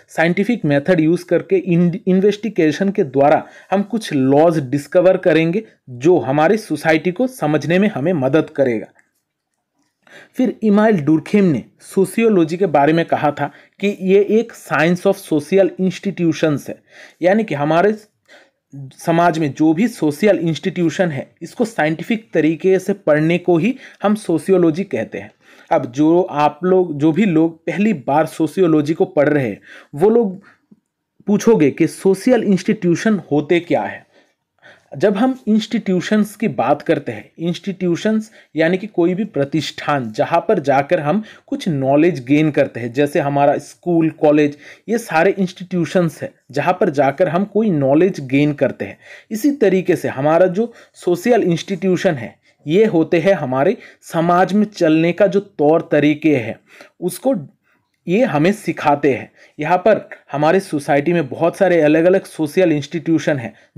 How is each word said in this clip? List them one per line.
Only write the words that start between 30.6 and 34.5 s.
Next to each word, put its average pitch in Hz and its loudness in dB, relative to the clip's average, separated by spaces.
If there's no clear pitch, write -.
पूछोगे 202 4
कि 156 0
सोशल 196 0
इंस्टीट्यूशन 185 0
होते 151 0
क्या 127 -2
है? - -12